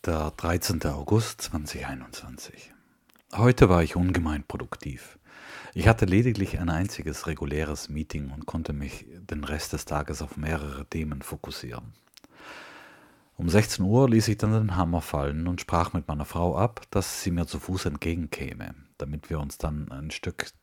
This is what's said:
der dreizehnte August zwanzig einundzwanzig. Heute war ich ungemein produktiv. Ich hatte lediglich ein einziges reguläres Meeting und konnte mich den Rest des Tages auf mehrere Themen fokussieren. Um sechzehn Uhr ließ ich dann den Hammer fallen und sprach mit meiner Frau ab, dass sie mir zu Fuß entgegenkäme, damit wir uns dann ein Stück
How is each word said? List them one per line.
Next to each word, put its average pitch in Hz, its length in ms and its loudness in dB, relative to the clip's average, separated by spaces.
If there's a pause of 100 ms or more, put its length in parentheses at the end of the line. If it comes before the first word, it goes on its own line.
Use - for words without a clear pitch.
der 78 280 0
dreizehnte 82 600 0
August 104 480 2
zwanzig - 440 -6
einundzwanzig. - 880 -14 (600)
Heute 117 340 8
war 87 140 8
ich 80 140 0
ungemein 87 480 2
produktiv. - 760 -10 (560)
Ich 85 140 6
hatte 113 160 6
lediglich 101 540 4
ein 85 100 0
einziges 80 580 -2
reguläres 76 640 -4
Meeting 73 420 -6
und 73 160 -10
konnte 80 260 -4
mich 71 360 -8
den 73 360 -10
Rest - 280 -6
des 73 120 -6
Tages 76 360 -4
auf 76 160 -8
mehrere 73 500 -4
Themen 76 360 -4
fokussieren. 60 680 -12 (1400)
Um 85 120 -2
sechzehn 98 360 4
Uhr 123 240 6
ließ 113 200 6
ich 104 80 2
dann 107 160 2
den 107 240 2
Hammer 85 240 2
fallen 76 460 -2
und 87 140 -2
sprach 85 320 0
mit 80 160 -2
meiner 73 180 -4
Frau 85 320 0
ab, 110 320 2
dass - 320 -2
sie 95 80 0
mir 85 160 0
zu - 120 -8
Fuß - 280 -4
entgegenkäme, 78 880 -4 (240)
damit 73 320 -8
wir 78 100 -2
uns 71 160 -6
dann 73 340 -4
ein 71 200 -8
Stück - 400 -6 (120)